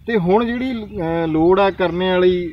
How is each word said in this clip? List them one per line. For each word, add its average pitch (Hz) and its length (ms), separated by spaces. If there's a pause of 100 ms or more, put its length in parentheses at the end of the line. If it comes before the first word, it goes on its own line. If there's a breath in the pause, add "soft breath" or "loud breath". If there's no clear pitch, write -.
ਤੇ 226 100
ਹੁਣ 190 280
ਜਿਹੜੀ, 240 380
ਅਹ, 165 440
ਲੋੜ 165 320
ਆ 196 100
ਕਰਨੇ 180 400
ਵਾਲੀ 180 440